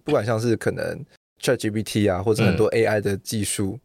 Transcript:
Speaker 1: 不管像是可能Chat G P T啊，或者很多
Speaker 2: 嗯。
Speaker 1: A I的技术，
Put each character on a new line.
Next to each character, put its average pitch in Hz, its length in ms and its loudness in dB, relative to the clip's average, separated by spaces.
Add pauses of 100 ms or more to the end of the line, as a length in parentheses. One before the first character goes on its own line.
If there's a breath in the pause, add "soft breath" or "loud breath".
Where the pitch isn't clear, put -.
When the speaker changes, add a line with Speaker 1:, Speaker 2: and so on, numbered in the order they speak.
Speaker 1:
不 147 60 -2
管 131 120 2
像 110 160 0
是 113 160 2
可 - 160 -2
能 85 320 -6 (380 soft breath)
Chat 127 160 2
G 110 140 -4
P 107 100 -2
T 104 260 0
啊， 92 140 0
或 110 120 2
者 113 120 2
很 95 100 4
多 107 120 4
Speaker 2:
嗯。 - 100 0
Speaker 1:
A 113 80 4
I 107 160 0
的 98 160 -2
技 107 260 -4
术， 98 420 -4